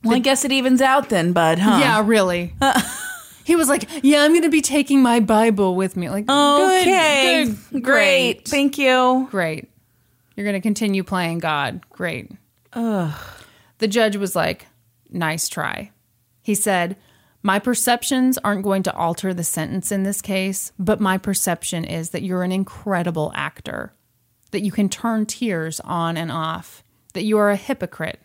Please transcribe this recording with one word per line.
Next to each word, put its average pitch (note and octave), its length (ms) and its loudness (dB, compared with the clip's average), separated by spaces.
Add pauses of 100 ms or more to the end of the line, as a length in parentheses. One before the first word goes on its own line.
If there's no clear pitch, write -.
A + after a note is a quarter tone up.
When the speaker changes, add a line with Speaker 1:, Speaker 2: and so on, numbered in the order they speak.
Speaker 1:
Well, A3+ 100 4
I C4 40 2
Speaker 2:
The B3 40 0
Speaker 1:
guess C4+ 220 2
it C4 80 0
evens B3+ 300 4
out C4+ 260 2
then, F3 240 2
bud, E3 260 4
huh? G3+ 220 4
Speaker 2:
Yeah, A3+ 260 4
really. F3+ 540 2
Speaker 1:
Uh, C4 200 4 (640)
Speaker 2:
He D#4+ 100 4
was D#4+ 140 2
like, B3+ 200 0 (140)
"Yeah, D4 220 6
I'm D#4 100 6
gonna E4 140 4
be D#4 120 4
taking C#4 420 2
my A#3+ 180 4
Bible G#3+ 560 4
with F#3 200 -2
me." F3 140 -6
Like, G#3 180 -6
Speaker 1:
Okay. D#4 1160 4
Speaker 2:
good, G#3+ 120 -4 (140)
good, B3+ 120 -6
Speaker 1:
Great. - 0 -
Speaker 2:
great. C4+ 640 2
Speaker 1:
Thank C#4 280 0
you. B3+ 540 2
Speaker 2:
Great. E3 400 -4 (640)
You're G3+ 120 -8
gonna G3 140 -2
continue G3 440 -2
playing E3+ 340 -4
God. C#3+ 420 -4 (100)
Great. - 420 -10 (400)
Speaker 1:
Ugh. G#3 400 -2 (680)
Speaker 2:
The A3 80 -2
judge G#3+ 300 0
was G3 180 -4
like, - 320 -4 (440)
"Nice D#3+ 380 -4
try." - 440 -8 (500)
He G#3 140 -2
said, F#3 400 -2 (440)
"My G3+ 200 0
perceptions B3+ 800 0
aren't G3+ 260 -4
going G3 180 0
to F#3+ 140 -4
alter E3+ 360 -4
the F3 120 -6
sentence - 480 -4
in G3 100 -2
this G3 180 -4
case, F#3+ 560 -4
but G3 240 0
my F#3+ 160 2
perception F#3 680 -4
is E3 260 -8
that - 140 -8
you're F3+ 180 -4
an F3+ 100 -2
incredible F3 840 -4
actor, - 560 -10 (580)
that G3 120 -6
you G3+ 100 -2
can G3+ 160 0
turn A3 360 -4
tears E3 600 -6
on E3 320 -4
and E3 160 -6
off, D#3+ 500 -8 (320)
that F#3 80 -6
you G#3+ 160 0
are G#3 120 4
a G3+ 60 0
hypocrite - 680 -8